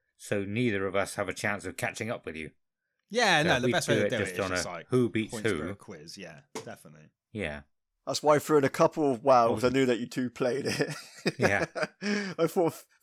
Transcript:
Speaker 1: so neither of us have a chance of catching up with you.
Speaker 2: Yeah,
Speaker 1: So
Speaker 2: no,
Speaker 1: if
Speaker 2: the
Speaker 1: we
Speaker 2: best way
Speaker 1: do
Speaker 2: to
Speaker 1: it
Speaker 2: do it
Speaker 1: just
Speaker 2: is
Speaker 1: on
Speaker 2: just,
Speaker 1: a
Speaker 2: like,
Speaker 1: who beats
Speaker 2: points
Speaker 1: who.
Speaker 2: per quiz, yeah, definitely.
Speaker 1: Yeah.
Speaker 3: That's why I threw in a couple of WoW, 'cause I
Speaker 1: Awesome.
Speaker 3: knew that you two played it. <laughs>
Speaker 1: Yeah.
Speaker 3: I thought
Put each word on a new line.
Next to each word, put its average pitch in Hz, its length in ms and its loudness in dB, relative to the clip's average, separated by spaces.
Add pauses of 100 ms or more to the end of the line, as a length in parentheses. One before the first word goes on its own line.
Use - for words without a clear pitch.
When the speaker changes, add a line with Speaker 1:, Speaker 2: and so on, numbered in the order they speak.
(180)
Speaker 1:
so 101 260 -4
neither 101 420 -2
of 95 100 -4
us 95 180 -2
have 101 140 -2
a 92 60 -6
chance 101 300 -4
of 92 120 -8
catching 110 340 -6
up 98 160 -8
with 82 100 -10
you. 78 140 -10 (640)
Speaker 2:
Yeah, 196 300 4
Speaker 1:
So 170 60 2
Speaker 2:
no, 147 80 4
Speaker 1:
if 123 60 0
Speaker 2:
the 131 40 0
Speaker 1:
we 120 60 2
Speaker 2:
best - 160 0
way 147 60 2
Speaker 1:
do 107 80 2
Speaker 2:
to 104 40 2
Speaker 1:
it 104 40 0
Speaker 2:
do 120 60 -2
it - 40 0
Speaker 1:
just 95 140 -2
Speaker 2:
is 107 60 -4
Speaker 1:
on 95 100 0
Speaker 2:
just, 90 160 0
Speaker 1:
a - 20 -6
Speaker 2:
like, 85 220 -10
Speaker 1:
who 123 180 4
beats 110 240 -4
Speaker 2:
points 110 180 -2
Speaker 1:
who. 82 100 0
Speaker 2:
per 87 140 -8
quiz, 82 440 -18
yeah, 82 220 -16 (240)
definitely. 78 460 -20 (220)
Speaker 1:
Yeah. 78 280 -6 (460)
Speaker 3:
That's 143 160 -4
why 151 140 6
I - 20 2
threw 156 200 4
in 135 60 6
a 131 40 2
couple 156 440 2
of 110 100 -4
WoW, 123 260 6
'cause 113 160 0
I 123 40 4
Speaker 1:
Awesome. 123 60 2
Speaker 3:
knew 135 120 4
that 123 120 2
you 120 80 -6
two 127 240 -4
played 127 360 -2
it. 131 340 -2
<laughs> - 380 -6
Speaker 1:
Yeah. 185 280 2 (720)
Speaker 3:
I 165 80 2
thought 165 280 2 (280)